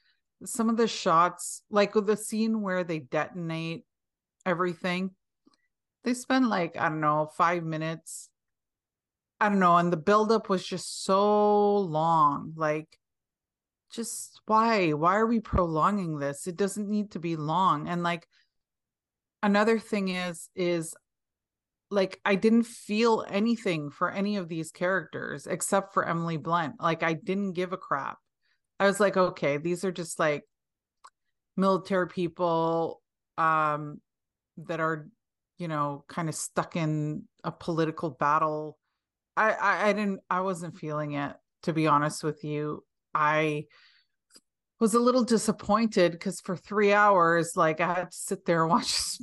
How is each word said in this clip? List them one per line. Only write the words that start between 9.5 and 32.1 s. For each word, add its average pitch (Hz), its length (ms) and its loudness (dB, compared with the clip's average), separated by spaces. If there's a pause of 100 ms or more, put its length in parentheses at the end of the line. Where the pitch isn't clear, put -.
know, 175 200 6
and 175 140 2
the 175 40 2
buildup 214 540 2
was 180 160 0
just - 380 -10
so 208 760 4
long. 160 760 2
Like, 156 320 -2 (1040)
just - 560 -12
why? 220 460 4
Why 165 240 2
are 226 100 2
we 226 140 0
prolonging 170 800 0
this? 139 280 -6
It 175 100 -8
doesn't 202 340 -2
need 208 220 -2
to 185 80 -8
be 165 160 -4
long. 156 520 0
And, 175 140 -4
like, 170 240 -4 (1160)
another 214 360 2
thing 202 300 -4
is, 180 460 -6
is, 175 400 -2 (960)
like, 196 340 -2
I 202 100 2
didn't 226 300 4
feel 226 640 0
anything 196 600 -2
for 175 200 -4
any 202 260 -2
of 175 120 -6
these 160 240 -8
characters 165 720 -4
except 190 480 -2
for 185 100 0
Emily 165 340 -2
Blunt. 165 420 -2
Like, 165 220 0
I 165 100 2
didn't 190 400 -4
give 180 200 -4
a 185 40 -4
crap. 139 420 -6 (640)
I 196 60 6
was 196 120 2
like, 190 180 2
"Okay, 175 420 2
these 170 260 -4
are 185 80 -2
just, 165 260 -8
like, 151 260 0 (1120)
military 185 520 2
people, 165 920 -2 (360)